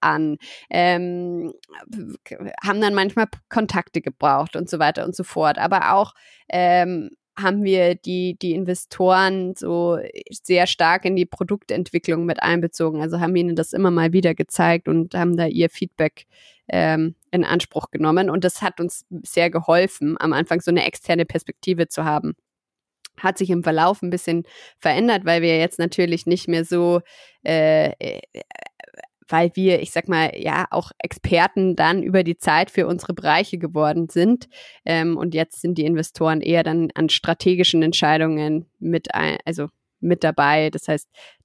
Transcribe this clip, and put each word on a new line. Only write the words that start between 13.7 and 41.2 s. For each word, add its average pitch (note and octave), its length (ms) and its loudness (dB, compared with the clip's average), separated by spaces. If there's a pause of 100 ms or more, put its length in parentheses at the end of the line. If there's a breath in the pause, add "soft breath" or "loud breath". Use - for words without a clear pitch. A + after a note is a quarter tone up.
immer F#3+ 180 2
mal E3 200 2
wieder F3+ 220 4
gezeigt E3+ 540 0
und E3 260 0
haben F3 240 0
da E3 80 0
ihr E3 240 0
Feedback, - 560 -4 (420 soft breath)
ähm, D#3+ 480 0 (160)
in - 140 2
Anspruch - 460 -4
genommen. E3 380 0
Und F3 140 0
das - 180 -2
hat - 180 -4
uns - 260 -6 (180)
sehr E3+ 260 0
geholfen, E3 720 0
am D#3 140 0
Anfang E3 280 0
so F3 100 -2
eine F3 140 2
externe E3+ 400 -2
Perspektive E3+ 600 -4
zu - 160 -6
haben. D3+ 300 -2 (840)
Hat F#3+ 180 -2
sich F#3 120 -2
im F3 140 0
Verlauf E3 380 0
ein F3 80 -4
bisschen E3+ 340 -2 (340 loud breath)
verändert, F#3+ 480 0
weil E3+ 160 2
wir E3 160 2
jetzt E3+ 220 0
natürlich E3+ 460 -2
nicht F3 220 0
mehr E3 180 0
so, F3 360 2 (440 soft breath)
äh, D#3 540 4
äh, - 220 -8 (1080)
weil E3+ 260 2
wir, F#3 260 4
ich - 100 -10
sag - 160 -4
mal, D#3+ 300 2
ja, D#3 340 -4
auch - 280 -4
Experten F#3 760 0
dann E3+ 260 2
über F#3 220 2
die E3+ 140 -2
Zeit E3 340 0
für F3 160 0
unsere F3 260 -4
Bereiche E3+ 440 0
geworden D#3+ 500 0
sind. G#3+ 400 2 (380 loud breath)
Ähm, E3 320 0
und E3 180 -4
jetzt D#3+ 260 -4
sind E3+ 160 -2
die D#3 80 0
Investoren D#3+ 540 0
eher E3 240 2
dann D#3+ 320 0
an D#3+ 140 0
strategischen F3+ 760 2
Entscheidungen D#3 840 0 (100)
mit E3 340 -4
ein-, - 300 -2
also D#3+ 240 -6 (320)
mit E3+ 240 0
dabei. D#3 460 2
Das - 180 -8
heißt, D#3 220 -4 (360 loud breath)